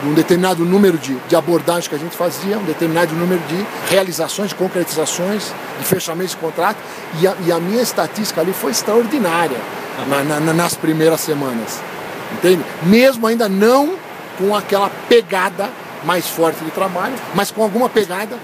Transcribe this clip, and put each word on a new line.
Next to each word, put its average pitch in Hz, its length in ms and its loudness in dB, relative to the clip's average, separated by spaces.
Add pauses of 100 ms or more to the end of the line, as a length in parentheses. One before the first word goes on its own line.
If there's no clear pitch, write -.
um 147 100 0
determinado 175 520 2
número 185 320 6
de, 135 180 -4 (120)
de 170 80 2
abordagens 165 520 0
que 160 80 -6
a - 20 -4
gente 165 180 -8
fazia, 175 420 -2
um 208 60 -4
determinado 165 500 0
número 175 340 0
de 180 180 -4 (240)
realizações, 185 600 0
de - 60 -8
concretizações, 180 960 -2 (280)
de 139 60 -6
fechamentos 175 460 -2
de - 60 -8
contrato, 170 400 -2 (420)
e 180 80 4
a, 196 60 2 (120)
e 170 60 2
a 170 80 2
minha 196 220 0
estatística 196 600 -2
ali 185 120 0
foi 240 180 -2
extraordinária 202 840 0 (520)
na, 139 140 2
na, 147 160 0
na, 160 140 2
nas 170 220 2
primeiras 160 460 2
semanas, 131 580 -4 (540)
entende? 175 300 4 (200)
Mesmo 233 440 6
ainda 226 220 2
não 254 460 4 (420)
com 202 180 2
aquela 196 340 0 (200)
pegada 190 600 2 (340)
mais 170 240 0
forte 160 360 0
de 160 80 -6
trabalho, 190 420 -2 (220)
mas 202 160 0
com 208 120 -2
alguma 220 260 2
pegada 208 540 0